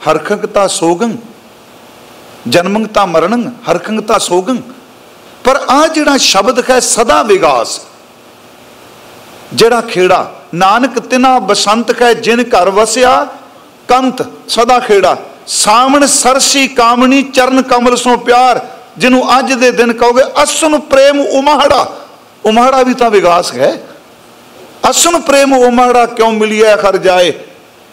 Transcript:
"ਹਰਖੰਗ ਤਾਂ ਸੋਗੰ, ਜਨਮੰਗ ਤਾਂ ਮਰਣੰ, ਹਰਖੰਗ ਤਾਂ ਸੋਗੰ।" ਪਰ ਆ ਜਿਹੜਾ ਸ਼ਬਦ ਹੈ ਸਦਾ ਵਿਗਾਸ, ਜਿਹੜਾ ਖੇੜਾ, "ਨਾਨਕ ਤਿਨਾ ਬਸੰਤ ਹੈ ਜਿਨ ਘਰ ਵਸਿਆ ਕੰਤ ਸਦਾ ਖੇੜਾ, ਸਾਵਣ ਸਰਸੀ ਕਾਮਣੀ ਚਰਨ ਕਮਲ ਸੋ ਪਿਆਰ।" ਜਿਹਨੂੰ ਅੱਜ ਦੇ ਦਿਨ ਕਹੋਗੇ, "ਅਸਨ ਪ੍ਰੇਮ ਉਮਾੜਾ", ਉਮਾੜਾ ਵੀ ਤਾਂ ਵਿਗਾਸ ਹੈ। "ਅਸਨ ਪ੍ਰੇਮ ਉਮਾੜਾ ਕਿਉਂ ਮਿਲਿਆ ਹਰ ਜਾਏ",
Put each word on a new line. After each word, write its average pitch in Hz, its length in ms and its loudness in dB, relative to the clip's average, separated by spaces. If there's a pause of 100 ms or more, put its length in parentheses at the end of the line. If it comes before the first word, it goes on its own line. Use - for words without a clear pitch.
(120)
"ਹਰਖੰਗ 160 280 -4
ਤਾਂ 202 280 -2
ਸੋਗੰ, 175 500 -4 (1300)
ਜਨਮੰਗ 190 380 -2
ਤਾਂ 208 220 -2
ਮਰਣੰ, 170 440 -2 (200)
ਹਰਖੰਗ 190 280 -4
ਤਾਂ 214 200 -2
ਸੋਗੰ।" 185 380 -2 (840)
ਪਰ 262 260 0
ਆ 294 180 2
ਜਿਹੜਾ 302 300 0
ਸ਼ਬਦ 226 520 0
ਹੈ 254 100 2
ਸਦਾ 247 440 0
ਵਿਗਾਸ, 160 580 0 (1700)
ਜਿਹੜਾ 233 280 2
ਖੇੜਾ, 180 540 -2 (200)
"ਨਾਨਕ 226 440 0
ਤਿਨਾ 254 400 0
ਬਸੰਤ 202 640 -2
ਹੈ 240 120 4
ਜਿਨ 214 280 -2
ਘਰ 214 280 0
ਵਸਿਆ 247 580 0 (600)
ਕੰਤ 247 380 -2 (240)
ਸਦਾ 240 300 0
ਖੇੜਾ, 190 380 2 (300)
ਸਾਵਣ 269 580 0
ਸਰਸੀ 262 600 0
ਕਾਮਣੀ 247 560 2
ਚਰਨ 262 380 0
ਕਮਲ 247 340 0
ਸੋ 240 220 0
ਪਿਆਰ।" 240 500 0 (300)
ਜਿਹਨੂੰ 254 420 2
ਅੱਜ 254 140 -2
ਦੇ 247 180 2
ਦਿਨ 233 220 0
ਕਹੋਗੇ, 240 500 0
"ਅਸਨ 302 360 -2
ਪ੍ਰੇਮ 277 420 2
ਉਮਾੜਾ", 277 760 -2 (480)
ਉਮਾੜਾ 247 380 2
ਵੀ 254 100 0
ਤਾਂ 240 160 0
ਵਿਗਾਸ 175 440 2
ਹੈ। 139 300 -2 (1040)
"ਅਸਨ 330 300 0
ਪ੍ਰੇਮ 277 340 2
ਉਮਾੜਾ 247 520 2
ਕਿਉਂ 226 260 0
ਮਿਲਿਆ 214 440 2
ਹਰ 196 220 0
ਜਾਏ", 180 360 0 (600)